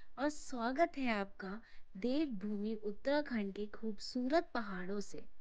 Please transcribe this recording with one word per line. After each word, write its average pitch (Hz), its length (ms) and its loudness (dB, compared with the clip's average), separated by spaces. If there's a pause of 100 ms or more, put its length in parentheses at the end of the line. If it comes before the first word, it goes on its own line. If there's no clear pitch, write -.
(180)
और 285 120 4
स्वागत 269 680 2
है 254 160 4
आपका 196 460 -2 (360)
देवभूमि 220 760 0
उत्तराखंड 220 800 0
के 208 140 -4
खूबसूरत 254 880 0
पहाड़ों 196 460 -2
से। - 240 -2 (160)